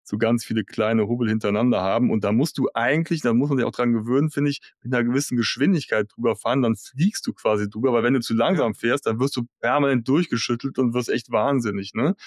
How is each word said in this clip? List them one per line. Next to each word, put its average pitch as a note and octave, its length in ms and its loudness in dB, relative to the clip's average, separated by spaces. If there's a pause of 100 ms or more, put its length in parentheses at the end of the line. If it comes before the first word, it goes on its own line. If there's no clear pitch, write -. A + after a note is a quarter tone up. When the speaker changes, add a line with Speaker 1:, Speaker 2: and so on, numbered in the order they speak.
Speaker 1:
so - 160 -6
ganz A#2 260 0
viele A2 200 -4
kleine A2 420 0
Hubbel A#2+ 220 -2
hintereinander A2 540 0
haben. A2 280 2
Und A2 140 0
da G#2 80 0
musst C3 260 0
du C3+ 160 0
eigentlich, D3+ 460 0
da A#2+ 120 0
muss B2+ 160 2
man C#3+ 100 0
sich A#2 80 0
auch G#2+ 60 -2
dran A#2+ 200 0
gewöhnen, B2 380 0
finde C#3+ 200 0
ich, C#3 100 -8 (220)
mit B2 100 -6
einer B2 120 2
gewissen B2+ 320 -2
Geschwindigkeit A#2+ 800 0
drüber A#2 220 0
fahren, B2+ 260 0
dann A2+ 120 2
fliegst - 520 -2
du - 60 -4
quasi G#2 360 0
drüber, A#2 240 0
weil A#2 100 2
wenn B2 120 2
du B2+ 60 2
zu A#2 140 -4
langsam B2 400 2
Speaker 2:
Ja. - 0 -
Speaker 1:
fährst, B2 320 -2
dann A2+ 140 -2
wirst C#3 160 0
du B2 100 -4 (140)
permanent C3 480 0
durchgeschüttelt C3 720 0
und B2 160 0
wirst B2 160 -2
echt A#2 200 -4
wahnsinnig, A2+ 640 0
ne? C#3 200 0 (120)